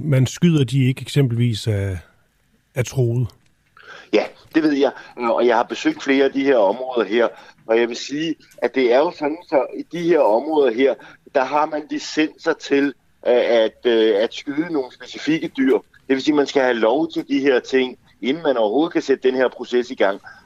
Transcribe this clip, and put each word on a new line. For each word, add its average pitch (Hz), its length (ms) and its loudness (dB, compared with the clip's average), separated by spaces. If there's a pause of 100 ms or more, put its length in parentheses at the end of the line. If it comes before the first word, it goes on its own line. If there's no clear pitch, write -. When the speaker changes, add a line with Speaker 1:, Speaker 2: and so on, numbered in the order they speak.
Speaker 1:
man 131 240 2
skyder, 160 360 2
de 127 240 0
ikke 135 140 -2
eksempelvis 120 640 0
er, 98 300 -2 (800)
er 127 80 -2
truet? 120 440 -2 (840)
Speaker 2:
Ja, - 100 2 (320)
det 160 80 2
ved 151 100 2
jeg, 135 180 2 (240)
og 120 320 0
jeg 117 80 4
har 120 80 2
besøgt - 400 -4
flere 135 220 2
af 135 60 0
de 135 120 -4
her 135 140 4
områder 113 500 0
her, 113 200 2 (380)
og 113 140 2
jeg 120 100 2
vil 120 80 -8
sige, 151 380 -8 (220)
at - 180 -4
det 123 180 2
er 127 40 4
jo 160 140 2
sådan, 151 260 -6 (120)
så 135 160 0 (120)
i - 60 -10 (140)
de 170 60 -6
her 165 160 2
områder 135 540 2
her, 127 200 2 (420)
der 139 80 2
har 147 220 0
man 156 240 -6
licenser 156 640 -4
til, 139 320 0 (420)
øh, 120 60 4 (160)
at, 110 360 2
øh, 110 380 4
at 117 100 -4
skyde 156 400 -8
nogle 127 200 -4
specifikke 151 640 -6
dyr. 131 200 2
Det - 380 -4
vil 135 60 -4
sige, 147 120 0
at 147 40 2
man 143 100 2
skal 139 140 0
have 127 120 2
lov 120 380 0
til - 160 -8
de 139 120 0
her 131 200 2
ting, 127 380 -2 (240)
inden 151 220 -4
man 139 140 0
overhovedet 117 360 0
kan 160 80 0
sætte - 280 0
den 127 80 0
her 127 100 2
proces 123 440 -4
i 123 40 -12
gang. 101 260 0 (240)